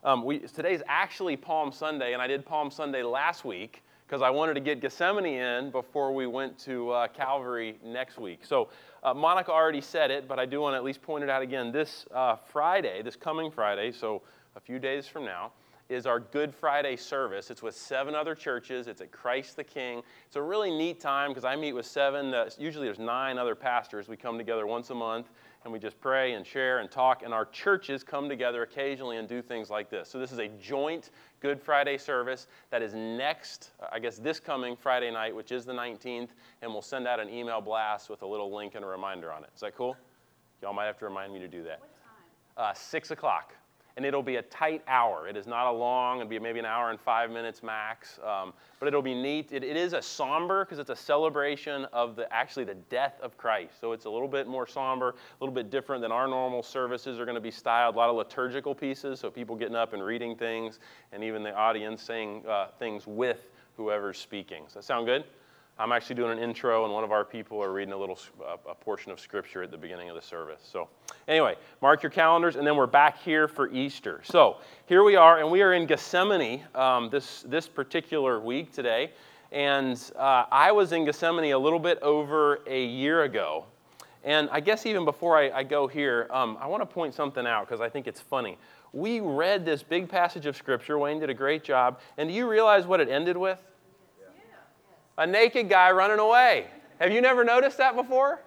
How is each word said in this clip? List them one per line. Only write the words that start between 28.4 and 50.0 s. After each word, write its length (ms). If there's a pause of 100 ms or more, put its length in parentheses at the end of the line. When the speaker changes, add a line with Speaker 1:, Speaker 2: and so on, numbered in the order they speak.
Speaker 1:
occasionally 540
and 100
do 140
things 280
like 200
this. 180
So 100
this 140
is 80
a 80
joint 640 (320)
Good 200
Friday 360
service 500 (220)
that 120
is 120
next, 800 (200)
I 80
guess 180
this 220
coming 380
Friday 340
night, 240
which 160
is 140
the 80
nineteenth, 600 (260)
and 100
we'll 100
send 240
out 140
an 100
email 300
blast 500
with 120
a 40
little 240
link 260
and 100
a 20
reminder 460
on 100
it. 100
Is 60
that 160
cool? 220 (640)
Y'all 100
might 140
have 140
to 60
remind 280
me 60
to 100
do 140
that. 180
Speaker 2:
What 80 (680)
time? 140
Speaker 1:
Uh, 40
six 380
o'clock. 440 (420)
And 80
it'll 180
be 140
a 60
tight 440
hour. 400
It 80
is 120
not 200
a 40
long, 500
it'll 80
be 100
maybe 200
an 60
hour 260
and 80
five 300
minutes 320
max. 640
Um, 300 (260)
but 80
it'll 140
be 120
neat. 380
It, 140
it 100
is 160
a 100